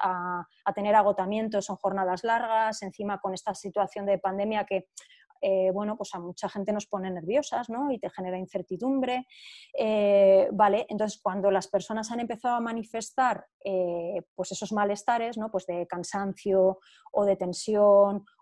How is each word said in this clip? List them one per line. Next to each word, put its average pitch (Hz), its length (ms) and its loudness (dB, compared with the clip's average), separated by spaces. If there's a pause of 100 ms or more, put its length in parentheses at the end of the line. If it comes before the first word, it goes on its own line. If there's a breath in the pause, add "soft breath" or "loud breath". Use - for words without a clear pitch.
a, 180 440 -4 (200)
a 202 80 0
tener 208 200 0
agotamiento, 208 680 2
son 190 160 -8
jornadas 190 480 -2
largas, 226 580 0
encima 202 360 -6
con 190 140 -4
esta 190 220 -6
situación 202 500 -4
de 196 140 2
pandemia 202 460 -2
que, 190 220 -4 (540 loud breath)
eh, 190 300 2
bueno, 208 260 -4
pues 196 180 -8
a 180 40 -8
mucha 175 280 -8
gente 202 240 -4
nos 208 160 -4
pone 190 240 -6
nerviosas, 226 580 -4
¿no? 269 220 -4
Y 233 80 -4
te 262 100 -8
genera 185 280 -8
incertidumbre. 247 920 -4 (500 loud breath)
Eh, 202 760 6
vale, 208 360 4
entonces 214 320 -4
cuando 196 300 0
las 190 160 0
personas 220 440 -4
han 233 80 -6
empezado 240 360 -2
a 233 60 0
manifestar, 226 840 -2 (180)
eh, 175 600 -2 (100)
pues - 200 -8
esos 202 180 -8
malestares, 220 640 -2
¿no? 220 140 -6
Pues 185 140 -4
de 175 220 -6
cansancio 190 920 0 (320 soft breath)
o 208 140 2
de 196 100 4
tensión 202 920 4 (160 soft breath)